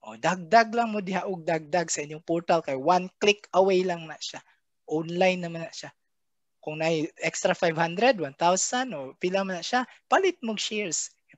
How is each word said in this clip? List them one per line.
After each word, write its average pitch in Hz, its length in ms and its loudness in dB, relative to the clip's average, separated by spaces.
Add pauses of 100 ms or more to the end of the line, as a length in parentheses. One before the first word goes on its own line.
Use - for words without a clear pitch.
o, 110 80 -14
dagdag 180 560 2
lang 233 240 -2
mo 208 80 -4
diha 185 240 -4
og 180 160 -6
dagdag 165 480 -2
sa - 80 -4
inyong 151 240 -10
portal 170 400 0
kay 135 160 -4
one 180 400 0
click 208 340 2
away 185 300 4
lang 170 240 -4
na 151 160 -14
siya. - 160 -10 (480)
Online 175 560 0
naman 165 240 -8
na - 80 -18
siya. - 160 -14 (720)
Kung 156 160 -6
na 160 80 2 (320)
extra 175 320 0
five 165 240 2
hundred, 175 480 2
one 139 160 -6
thousand, 190 560 2
o 139 240 -10
pila 190 240 0
man 185 160 -6
na 165 80 -12
siya, 247 160 0 (240)
palit 359 320 2
mong 220 180 -4
shares. 208 540 -4 (260)